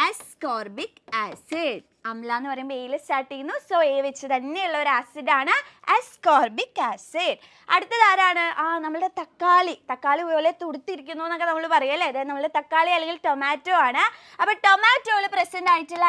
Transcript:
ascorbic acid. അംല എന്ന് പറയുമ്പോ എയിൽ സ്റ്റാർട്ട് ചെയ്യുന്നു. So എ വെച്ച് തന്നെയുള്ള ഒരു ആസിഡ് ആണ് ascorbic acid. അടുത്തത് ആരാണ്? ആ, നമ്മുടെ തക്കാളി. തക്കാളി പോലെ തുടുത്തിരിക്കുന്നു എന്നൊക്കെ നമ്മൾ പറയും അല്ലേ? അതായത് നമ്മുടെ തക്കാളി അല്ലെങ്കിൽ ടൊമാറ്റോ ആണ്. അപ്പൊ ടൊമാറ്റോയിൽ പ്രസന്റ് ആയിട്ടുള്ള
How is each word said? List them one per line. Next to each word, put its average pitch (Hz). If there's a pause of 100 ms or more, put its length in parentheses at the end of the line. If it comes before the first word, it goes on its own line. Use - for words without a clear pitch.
ascorbic 240 (300)
acid. 254 (280)
അംല 226
എന്ന് 269
പറയുമ്പോ 269
എയിൽ 247 (100)
സ്റ്റാർട്ട് 269
ചെയ്യുന്നു. 277 (140)
So 381 (140)
എ 269
വെച്ച് 277
തന്നെയുള്ള 302
ഒരു 285
ആസിഡ് 285
ആണ് 285 (420)
ascorbic 311 (140)
acid. 311 (380)
അടുത്തത് 392
ആരാണ്? 370 (200)
ആ, - (180)
നമ്മുടെ 320 (100)
തക്കാളി. 349 (160)
തക്കാളി 285
പോലെ 320 (100)
തുടുത്തിരിക്കുന്നു 311
എന്നൊക്കെ 339
നമ്മൾ 320 (120)
പറയും 277
അല്ലേ? 339
അതായത് 269
നമ്മുടെ 285
തക്കാളി 320
അല്ലെങ്കിൽ 330 (100)
ടൊമാറ്റോ 285 (120)
ആണ്. 262 (380)
അപ്പൊ 392 (140)
ടൊമാറ്റോയിൽ 427 (100)
പ്രസന്റ് 359
ആയിട്ടുള്ള 339